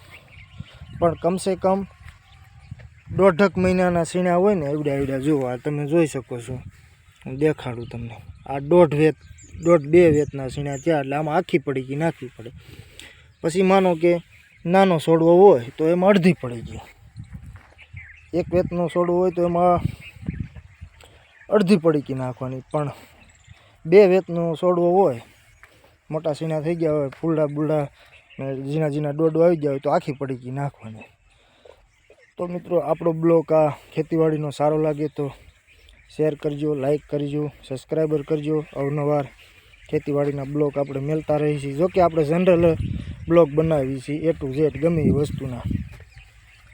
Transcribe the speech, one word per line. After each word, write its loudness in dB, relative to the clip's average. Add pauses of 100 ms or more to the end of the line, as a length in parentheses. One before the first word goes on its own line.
(1000)
પણ 2
કમસે -2
કમ -2 (1400)
દોઢક 4
મહિનાના 2
સીણા 0
હોય 2
ને, -4
એવડા -2
એવડા -2
જુઓ, 0
આ -4
તમે -6
જોઈ 2
શકો -10
છો, -12 (720)
હું -12
દેખાડું -4
તમને. -14 (300)
આ -8
દોઢ 4
વેત, 2 (460)
દોઢ 4
બે 6
વેતના -2
સીણા -8
થયા, 0
એટલે -4
આમાં 0
આખી 2
પડીકી -6
નાખવી -4
પડે. -16 (880)
પછી 0
માનો 4
કે 2 (540)
નાનો 4
છોડવો 4
હોય 8
તો 0
એમાં 4
અડધી 4
પડીકી, -10 (1500)
એક -2
વેતનો 0
છોડવો 0
હોય 2
તો -4
એમાં 2 (1700)
અડધી 2
પડીકી 0
નાખવાની, -8
પણ -4 (960)
બે 8
વેતનો 0
છોડવો 0
હોય, 2 (880)
મોટા -4
સીણા -6
થઈ -4
ગયા -2
હોય, -2
ફૂલડા -2
બુલડા -2 (520)
ને -6
ઝીણા -4
ઝીણા -4
ડોડો 2
આવી 4
ગયા -2
હોય -4
તો -2
આખી -2
પડીકી -8
નાખવાની. -10 (1300)
તો -6
મિત્રો, -4
આપણો 0
બ્લોગ 2
આ 4 (240)
ખેતીવાડીનો -2
સારો 0
લાગે -2
તો -8 (880)
શેર 0
કરજો, -4
લાઈક -2
કરજો, -4 (120)
સબસ્ક્રાઈબર -4
કરજો. -2 (100)
અવનવાર -2 (640)
ખેતીવાડીના -4
બ્લોગ -2
આપણે -4
મેલતા -2
રહીએ -2
છીએ. -8
જો 2
કે 0
આપણે 2
જનરલ 2 (640)
બ્લોગ 6
બનાવીએ -2
છીએ, -4
A 2
to -8
Z -2
ગમે 0
એ 4
વસ્તુના. -4 (1120)